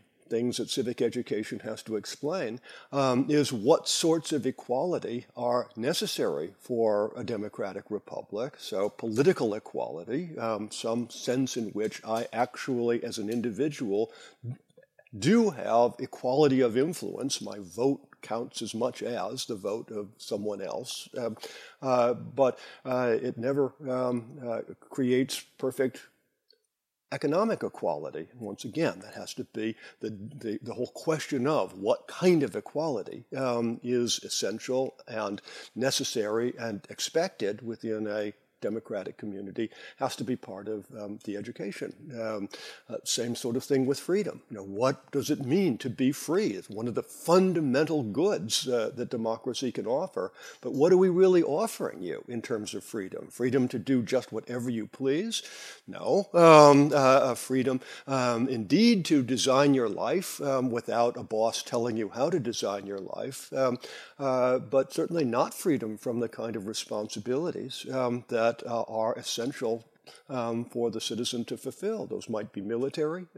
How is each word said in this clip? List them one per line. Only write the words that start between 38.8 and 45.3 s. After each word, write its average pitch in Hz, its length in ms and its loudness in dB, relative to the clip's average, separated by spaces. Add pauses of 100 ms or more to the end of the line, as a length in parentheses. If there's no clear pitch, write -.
community 101 500 -6 (300)
has 135 180 -4
to - 80 -8
be 123 120 -2
part 101 320 -12
of, 107 180 -8 (120)
um, 104 260 -10
the 101 120 -6
education. 120 560 -10 (220)
Um, 110 340 -4 (400)
uh, 117 160 -8
same 120 300 -2
sort 120 220 -4
of 127 80 -2
thing 135 220 2
with 135 140 0
freedom. 185 400 -2 (100)
You 113 80 -10
know, 98 60 -10
what 113 460 0
does 135 180 -2
it 143 160 -2